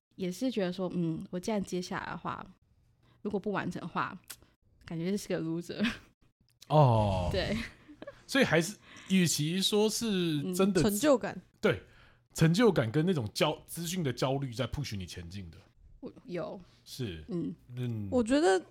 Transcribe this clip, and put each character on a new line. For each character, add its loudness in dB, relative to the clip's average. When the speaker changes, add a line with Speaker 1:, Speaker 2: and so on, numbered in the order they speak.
Speaker 1:
也 -4
是 -2
觉 0
得 0
说， -4
嗯， 0
我 -8
既 -4
然 0
接 -4
下 -8
来 -8
的 -8
话， -8
如 -6
果 -2
不 -4
完 -2
成 -8
的 -8
话， -4
感 -8
觉 -2
是 -6
个 -2
loser。 -4
Speaker 2:
哦。 4
Speaker 1:
对。 0
Speaker 2:
所 2
以 6
还 4
是， -4
与 6
其 0
说 2
是 0
真 4
的 4
Speaker 1:
嗯。 6
Speaker 3:
成 4
就 4
感。 -8
Speaker 2:
对， 2
成 4
就 6
感 0
跟 2
那 2
种 -2
焦-， 0
资 -10
讯 -4
的 0
焦 0
虑 -6
在 -4
push -6
你 -6
前 -12
进 -12
的。 -20
Speaker 1:
我， -14
有。 -8
Speaker 2:
是。 -8
Speaker 1:
嗯。 -4
Speaker 2:
嗯。 -4
Speaker 3:
我 4
觉 4
得 4